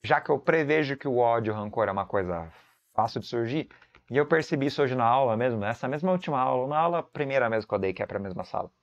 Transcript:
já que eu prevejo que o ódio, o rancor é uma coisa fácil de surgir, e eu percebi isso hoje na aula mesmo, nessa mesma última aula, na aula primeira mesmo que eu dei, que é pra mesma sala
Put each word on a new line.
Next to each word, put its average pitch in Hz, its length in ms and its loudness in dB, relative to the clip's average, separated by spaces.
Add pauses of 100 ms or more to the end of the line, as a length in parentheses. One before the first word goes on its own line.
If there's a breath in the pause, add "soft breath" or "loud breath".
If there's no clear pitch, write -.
já 151 200 2
que - 80 -10
eu 165 100 2
prevejo 151 560 2
que 139 120 -8
o 123 100 0
ódio, 117 360 2
o - 40 -2
rancor 104 320 0
é - 20 -2
uma 98 160 -2
coisa 87 420 -4 (440 soft breath)
fácil 117 260 -2
de - 80 -12
surgir, 120 400 -2 (420 loud breath)
e 117 60 -6
eu 143 100 4
percebi 151 420 0
isso 143 140 -2
hoje 127 140 2
na 123 80 2
aula 120 320 4
mesmo, 117 240 0
nessa 107 260 -4
mesma 151 280 -2
última 165 260 -2
aula, 131 260 0
na 151 140 0
aula 170 240 0
primeira 135 460 0
mesmo 110 180 0
que 107 80 -2
eu 98 40 0
dei, 95 140 0
que 98 80 -8
é 98 40 0
pra 98 140 -8
mesma 92 260 -8
sala 95 260 -6 (100)